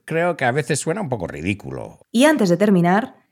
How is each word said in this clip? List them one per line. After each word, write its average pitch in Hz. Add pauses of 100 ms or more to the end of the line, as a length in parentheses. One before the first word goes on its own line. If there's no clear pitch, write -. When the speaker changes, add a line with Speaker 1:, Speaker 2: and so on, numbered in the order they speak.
Speaker 1:
creo 165
que 135
a 120
veces 147
suena 180
un 160
poco 101
ridículo. 71 (140)
Speaker 2:
Y 240
antes 269
de 170
terminar... 196 (160)